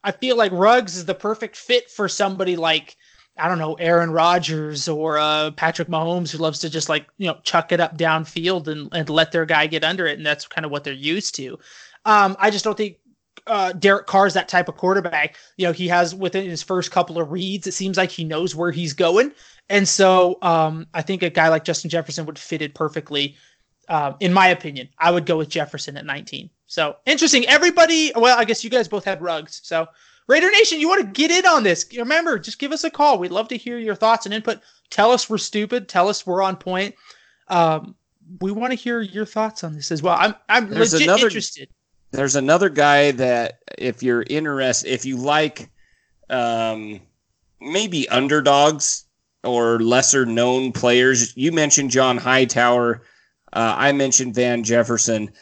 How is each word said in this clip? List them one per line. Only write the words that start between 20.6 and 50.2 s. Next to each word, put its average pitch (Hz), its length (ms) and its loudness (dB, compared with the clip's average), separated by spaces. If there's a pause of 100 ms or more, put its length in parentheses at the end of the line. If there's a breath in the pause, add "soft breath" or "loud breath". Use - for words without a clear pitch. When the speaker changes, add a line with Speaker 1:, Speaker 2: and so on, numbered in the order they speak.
Speaker 1:
I 170 80 -6
think 185 220 -4
a 170 80 -2
guy 160 180 4
like 160 160 2
Justin 170 240 -4
Jefferson 160 380 -6
would 151 120 -12
fit 156 220 -8
in 147 120 -8
perfectly. 147 640 -4 (500 soft breath)
Uh, 147 340 -2
in 180 120 0
my 190 160 6
opinion, 151 400 -4 (100)
I 165 120 2
would 175 160 0
go 170 100 0
with 151 140 -4
Jefferson 147 480 -8
at 151 80 -16
nineteen. 139 420 -10 (180)
So 151 380 -4
interesting. 269 420 2
Everybody, 320 680 4
well, 240 220 4
I 233 80 4
guess 226 180 -4
you 226 60 -10
guys 240 180 0
both 202 160 -6
had 190 160 -6
Ruggs. 160 420 -8
So 165 240 -4 (400 soft breath)
Raider 320 240 6
Nation, 403 300 4
you 311 80 2
wanna 381 160 2
get 254 260 0
in 359 140 2
on 320 180 6
this? 180 320 0
Remember, 277 440 0
just - 200 -14
give 277 140 -6
us 320 120 -6
a 320 60 -2
call. 285 280 4
We'd 180 120 -4
love 220 180 -4
to 247 100 -8
hear 240 200 -10
your 220 160 -4
thoughts 226 300 2
and 202 100 -8
input. 220 260 -4 (280 soft breath)
Tell 214 220 2
us 247 180 2
we're 220 80 -4
stupid. 208 500 -4
Tell 185 220 2
us - 180 -6
we're 185 160 -2
on 190 140 -2
point. 185 380 -6 (540 soft breath)
Um, 165 460 0 (460)
we 190 120 -4
wanna 240 220 -4
hear 233 280 -4
your 202 240 -8
thoughts 214 380 -6
on 160 100 -8
this 147 180 -8
as 147 100 -4
well. 175 160 2
I'm, 202 160 2 (140)
I'm 214 220 2
Speaker 2:
There's 214 240 2
Speaker 1:
legit 302 140 4
Speaker 2:
another 214 180 4
Speaker 1:
interested. 170 420 -6 (420)
Speaker 2:
There's 135 260 0
another 160 340 4
guy 143 420 4
that 120 480 -2 (160)
if 120 260 -6
you're 120 260 0
interest-, 139 580 -2
if 127 180 -4
you 131 140 -6
like, 147 520 -2 (600)
um, 113 720 -4 (600)
maybe 175 480 -4
underdogs 143 960 2 (380)
or 117 360 0
lesser 127 460 2